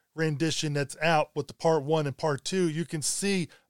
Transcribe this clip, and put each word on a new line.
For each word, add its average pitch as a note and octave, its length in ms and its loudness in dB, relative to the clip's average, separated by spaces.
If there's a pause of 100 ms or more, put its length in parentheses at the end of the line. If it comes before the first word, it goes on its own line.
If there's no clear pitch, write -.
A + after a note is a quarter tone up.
(160)
rendition D#3 580 0
that's C#3+ 280 -2
out D#3 320 2
with C#3+ 140 -4
the - 80 -16
part D#3+ 280 2
one D#3 220 2
and C#3 100 -4
part D3 300 -2
two, F#3 240 0
you D#3 160 -4
can D#3 160 -6
see F#3+ 460 0 (220)